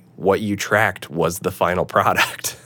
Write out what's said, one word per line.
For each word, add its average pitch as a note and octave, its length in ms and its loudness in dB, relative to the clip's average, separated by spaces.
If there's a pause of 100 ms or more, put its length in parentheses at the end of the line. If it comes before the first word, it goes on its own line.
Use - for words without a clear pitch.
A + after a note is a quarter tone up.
(160)
what F2+ 240 2
you G2+ 160 -2
tracked G#2 540 0
was E2 300 -2
the F2+ 120 -2
final F2 340 2
<laughs> - 120 -4
product. - 580 0 (100)